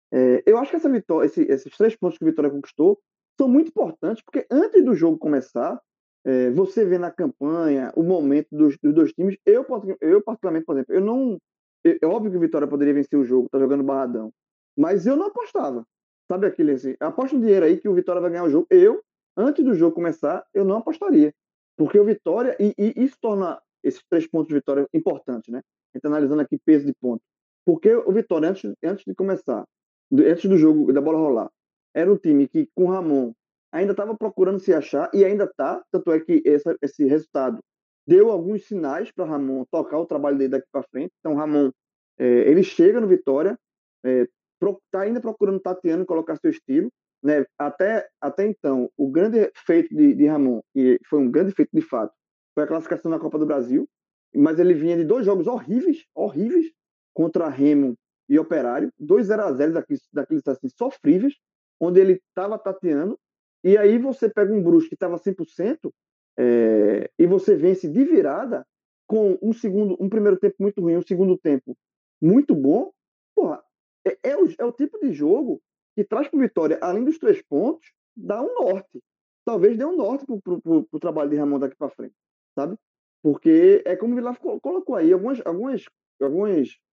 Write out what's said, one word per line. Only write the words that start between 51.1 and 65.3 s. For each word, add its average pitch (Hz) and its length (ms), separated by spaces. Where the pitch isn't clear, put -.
um 127 100
grande 120 220
feito - 200
de - 100
fato, 110 300
foi 151 80
a 143 40
classificação 165 440
na 160 80
Copa 156 180
do 151 80
Brasil, 143 420
mas 156 240
ele 180 160
vinha 170 240
de 170 60
dois 220 200
jogos 190 220
horríveis, 247 580
horríveis, 226 560
contra 165 340
Remo 139 480
e 143 120
Operário, 156 580
dois 190 300
zero 214 160
a 165 100
zero 147 200
daqueles, 147 280
daqueles, 143 360
assim, 135 220
sofríveis, 240 640
onde 175 200
ele 190 200
tava 202 240
tateando, 185 640
e 190 140
aí 214 220
você 240 280
pega 208 240
um 208 120
Brusque 165 260
que - 60
tava 175 240
cem 196 140